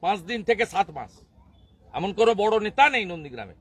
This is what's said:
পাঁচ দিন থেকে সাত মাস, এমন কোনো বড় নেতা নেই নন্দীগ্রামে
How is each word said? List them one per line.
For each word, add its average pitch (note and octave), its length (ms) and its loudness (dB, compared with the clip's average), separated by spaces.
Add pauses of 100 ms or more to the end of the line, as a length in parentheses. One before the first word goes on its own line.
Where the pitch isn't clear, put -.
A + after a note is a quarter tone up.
পাঁচ F#3+ 160 0 (120)
দিন A#3 180 -4
থেকে A3+ 240 2
সাত F#3 240 0
মাস, A#2+ 160 -12 (800)
এমন F3 160 -4 (100)
কোনো A3+ 120 6 (100)
বড় G#3+ 120 2 (120)
নেতা B3 180 4 (100)
নেই A3+ 180 0
নন্দীগ্রামে B2 480 -12